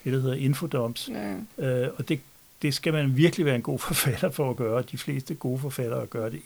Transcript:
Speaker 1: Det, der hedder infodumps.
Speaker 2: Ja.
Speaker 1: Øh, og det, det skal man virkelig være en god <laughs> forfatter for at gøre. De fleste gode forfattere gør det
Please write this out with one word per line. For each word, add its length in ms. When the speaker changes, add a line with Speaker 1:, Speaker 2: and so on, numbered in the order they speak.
Speaker 1:
Det, 80
der 80
hedder 160
infodumps. 720
Speaker 2:
Ja. 260
Speaker 1:
Øh, 320
og 100
det, 120
det 120
skal 180
man 240
virkelig 300
være 100
en 60
god 220
<laughs> 40
forfatter 420
for 200
at 60
gøre. 260
De 60
fleste 360
gode 260
forfattere 460
gør 220
det 180